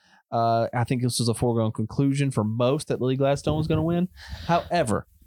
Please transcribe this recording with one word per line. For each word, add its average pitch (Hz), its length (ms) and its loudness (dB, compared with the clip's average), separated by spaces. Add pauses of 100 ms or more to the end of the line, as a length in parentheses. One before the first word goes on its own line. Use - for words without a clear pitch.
(300)
Uh, 117 440 2
I 120 100 2
think 127 180 -2
this 123 160 0
was 117 100 0
a 110 60 2
foregone 113 380 0
conclusion 139 580 0
for 110 140 0
most 123 440 0
that 107 120 -2
Lily 131 160 0
Gladstone 139 400 0
was 156 100 0
gonna 156 160 0
win. 175 260 0 (380)
However, 160 600 0 (200)